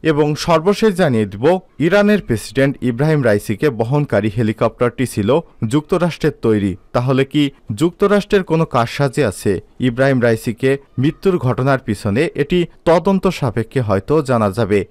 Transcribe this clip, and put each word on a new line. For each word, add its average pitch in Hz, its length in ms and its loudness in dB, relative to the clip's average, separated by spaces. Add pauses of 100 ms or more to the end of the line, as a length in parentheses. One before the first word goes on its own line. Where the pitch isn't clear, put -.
(100)
এবং 151 160 2 (200)
সর্বশেষ 185 540 2
জানিয়ে 117 320 2
দিব, 101 120 -10 (420)
ইরানের 202 420 4
প্রেসিডেন্ট 135 460 0 (160)
ইব্রাহিম 147 380 0
রাইসিকে 104 400 0 (120)
বহনকারী 117 560 0
হেলিকপ্টারটি 117 680 -2 (100)
ছিল 104 140 -2 (440)
যুক্তরাষ্ট্রের 156 640 -2 (100)
তৈরি। 104 280 2 (220)
তাহলে 131 280 0 (100)
কি 151 100 2 (380)
যুক্তরাষ্ট্রের 190 720 0
কোনো 160 140 2 (100)
কারসাজি 135 560 0
আছে? 104 220 -2 (360)
ইব্রাহিম 131 380 2
রাইসিকে 117 440 0 (320)
মৃত্যুর 170 340 0 (100)
ঘটনার 127 400 0
পিছনে 107 360 -2 (200)
এটি 180 160 -2 (300)
তদন্ত 180 360 2 (140)
সাপেক্ষে 117 500 -4
হয়তো 101 260 0 (140)
জানা 113 280 2
যাবে। 104 220 0 (120)